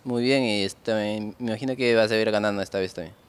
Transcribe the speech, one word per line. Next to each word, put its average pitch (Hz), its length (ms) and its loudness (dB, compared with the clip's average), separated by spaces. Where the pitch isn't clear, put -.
muy 120 180 -2
bien 131 200 2
y 104 200 0
este, 98 300 -4
me 107 440 -4
imagino 123 380 -4
que 123 220 2
va 113 60 6
a 107 40 2
seguir 110 240 2
ganando 104 300 0
esta 98 180 -4
vez 92 140 -2
también. 82 200 -12